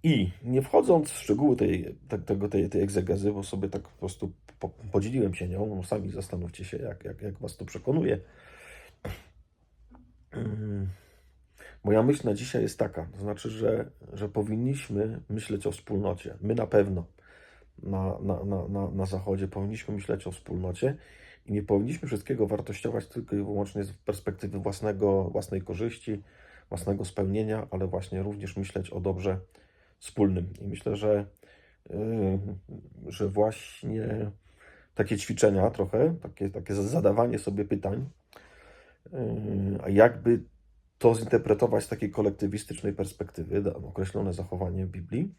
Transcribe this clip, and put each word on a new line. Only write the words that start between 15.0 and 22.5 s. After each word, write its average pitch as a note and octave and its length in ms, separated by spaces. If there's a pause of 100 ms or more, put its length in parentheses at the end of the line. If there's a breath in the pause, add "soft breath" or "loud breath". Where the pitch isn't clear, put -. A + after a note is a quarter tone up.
myśleć G#2 380
o G2 40
wspólnocie. F#2+ 680
My G#2+ 140
na G#2 120
pewno G2 380 (760 loud breath)
na, F#2+ 360
na, G2 240
na, F#2+ 240
na, G2 240
na F#2+ 140
Zachodzie F#2+ 420
powinniśmy G2+ 460
myśleć G2+ 340
o F#2 40
wspólnocie F2+ 680 (480 loud breath)
i G#2+ 80
nie G#2 100
powinniśmy A2 440
wszystkiego G#2 400
wartościować G#2+ 600